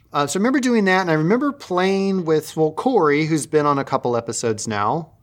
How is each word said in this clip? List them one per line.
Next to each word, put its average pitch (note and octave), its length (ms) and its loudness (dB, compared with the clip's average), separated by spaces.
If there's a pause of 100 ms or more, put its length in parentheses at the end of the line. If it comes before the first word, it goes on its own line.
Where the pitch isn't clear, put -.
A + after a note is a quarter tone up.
(120)
Uh, C#3+ 140 0
so C#3+ 120 -4
I - 20 -2
remember C4 220 0
doing A#3 240 2
that, F#3 160 2
and F3 100 0
I D#3 40 2
remember A3+ 360 0
playing F#3+ 720 -2
with, D#3 320 -2
well, D#3 140 2
Corey, D#3 540 2
who's D#3 200 0
been D3+ 200 2
on C#3+ 120 2
a C3+ 60 0
couple C3 340 -2
episodes A2+ 500 -4
now, A2+ 440 -2 (120)